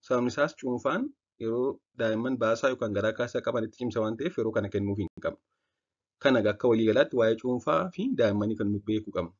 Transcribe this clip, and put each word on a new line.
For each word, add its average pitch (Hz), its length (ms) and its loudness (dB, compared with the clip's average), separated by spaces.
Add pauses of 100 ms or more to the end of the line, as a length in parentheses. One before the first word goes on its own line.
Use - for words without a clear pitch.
Sababni 123 260 0
isaas 143 240 -2
cuunfaan 135 540 -4 (280)
yeroo 117 300 -2 (260)
daa'imman 117 440 -2
baasaa 113 320 2
yookaan 120 240 -2
garaa 104 200 0
kaasaa 120 280 -2
qaban 117 220 -2
itti 110 140 -10
cimsa 120 240 -2
waan 113 160 -2
ta'eef 151 200 -4
yeroo 110 140 0
kana 104 180 0
kennuuf 101 300 0
hin 90 180 -2
qabu. - 200 -6 (840)
Kana 131 200 4
akka 104 260 2
waliigalaatti 113 500 4
waa'ee 113 180 4
cuunfaa 127 440 -2 (100)
fi 196 220 -6
daa'immanii 104 440 2
kan 107 140 -2
nuti 101 160 -4
beekuu 107 280 -2
qabnu. 87 260 -4